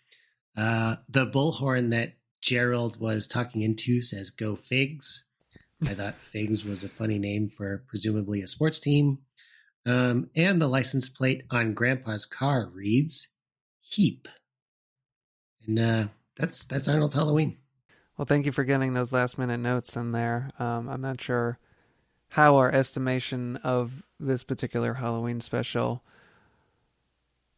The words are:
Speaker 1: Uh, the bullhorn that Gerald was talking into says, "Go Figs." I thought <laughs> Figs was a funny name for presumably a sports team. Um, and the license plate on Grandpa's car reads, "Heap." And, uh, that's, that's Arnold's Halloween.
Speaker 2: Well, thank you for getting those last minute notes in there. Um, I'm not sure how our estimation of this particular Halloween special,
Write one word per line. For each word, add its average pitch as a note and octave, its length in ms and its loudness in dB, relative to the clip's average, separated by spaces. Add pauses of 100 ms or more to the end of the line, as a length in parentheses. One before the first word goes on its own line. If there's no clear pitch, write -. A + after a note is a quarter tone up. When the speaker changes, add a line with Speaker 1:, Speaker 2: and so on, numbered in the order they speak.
(560)
Speaker 1:
Uh, A2+ 420 0 (120)
the B2+ 160 2
bullhorn C3 680 0
that B2 220 -2 (280)
Gerald A#2+ 580 0
was A2 280 -2
talking B2 340 -2
into A2 400 0
says, G2 280 -6
"Go G#2+ 260 -6
Figs." C3+ 680 -4 (580)
I A#2 120 -2
thought G2+ 200 -6
<laughs> - 160 -20
Figs G#2+ 320 -2
was G2+ 200 -8
a G2+ 60 -10
funny G#2+ 280 -2
name G#2 320 -2
for G2+ 380 -8
presumably G#2 540 -2
a F#2 60 -8
sports - 320 0
team. C#3+ 400 4 (680)
Um, B2 500 2
and F3 260 4
the D3 60 4
license C3 420 0
plate C3 400 0
on A2+ 240 0
Grandpa's A#2+ 540 -2
car C3 440 0
reads, G#2+ 580 0 (520)
"Heap." - 460 0 (1400)
And, A2 140 2
uh, A2+ 280 4 (300)
that's, - 280 -2
that's C#3 220 -2
Arnold's D3 280 2
Halloween. D3+ 420 2 (600)
Speaker 2:
Well, C#3+ 80 -4
thank D3 200 4
you C#3+ 60 2
for C3+ 120 0
getting C3 300 2
those B2 180 0
last B2 260 0
minute B2 220 -2
notes B2 360 -2
in A#2+ 160 -4
there. A#2 380 -2 (100)
Um, A#2+ 300 -4
I'm C3 120 -6
not C3 200 -6
sure A#2+ 380 -2 (720)
how D3 260 8
our C3 140 6
estimation B2+ 840 0
of B2+ 460 -2 (160)
this C3 240 -2
particular A#2+ 520 -2
Halloween A#2 460 -2
special, A#2+ 600 -2 (1500)